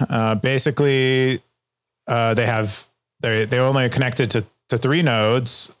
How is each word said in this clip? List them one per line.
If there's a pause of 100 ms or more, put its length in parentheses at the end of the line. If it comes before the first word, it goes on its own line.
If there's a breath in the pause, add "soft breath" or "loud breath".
Uh,
basically, (680)
uh,
they
have, (320)
they,
they
only
connected
to, (240)
to
three
nodes,